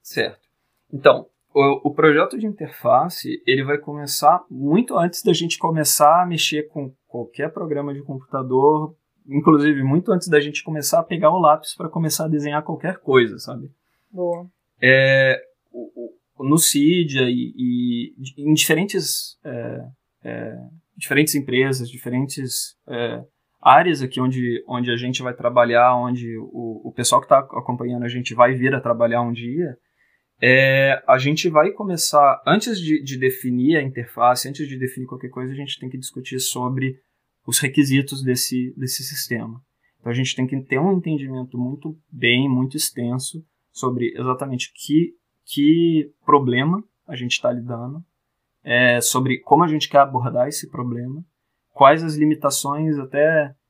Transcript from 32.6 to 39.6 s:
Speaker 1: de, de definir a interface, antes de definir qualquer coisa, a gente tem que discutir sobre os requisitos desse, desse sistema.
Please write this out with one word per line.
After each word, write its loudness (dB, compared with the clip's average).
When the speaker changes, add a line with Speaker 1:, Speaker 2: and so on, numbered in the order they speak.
Speaker 1:
de, 0
de -10
definir 0
a 0
interface, 0
antes -8
de -12
definir -8
qualquer -14
coisa, -10
a -10
gente -10
tem -12
que -12
discutir -10
sobre -4
os -2
requisitos 0
desse, -2
desse -8
sistema. -8